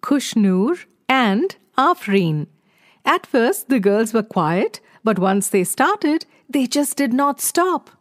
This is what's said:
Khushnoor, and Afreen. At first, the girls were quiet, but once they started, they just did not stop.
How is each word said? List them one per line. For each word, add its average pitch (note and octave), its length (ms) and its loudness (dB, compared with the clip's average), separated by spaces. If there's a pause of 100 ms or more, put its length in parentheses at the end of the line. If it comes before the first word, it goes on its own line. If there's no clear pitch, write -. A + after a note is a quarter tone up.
Khushnoor, A3+ 840 0 (220)
and B3+ 480 0 (200)
Afreen. G3 680 0 (580)
At E4+ 220 0
first, C4 420 0
the B3+ 120 2
girls G#3 340 0
were A3 80 2
quiet, F#3 580 -2 (220)
but A3 160 0
once F#3+ 300 0
they F#3+ 160 0
started, D#4+ 600 0 (240)
they C4 180 -2
just C#4 300 -2
did C#4 160 -2
not C#4 280 0
stop. E4+ 500 -2 (100)